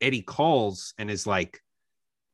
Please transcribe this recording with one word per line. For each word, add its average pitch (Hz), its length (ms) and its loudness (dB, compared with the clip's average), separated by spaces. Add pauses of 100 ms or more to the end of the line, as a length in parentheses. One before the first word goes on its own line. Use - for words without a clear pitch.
Eddie 127 220 0
calls 127 760 0
and 104 120 -6
is 101 180 -4
like, 92 340 -2 (720)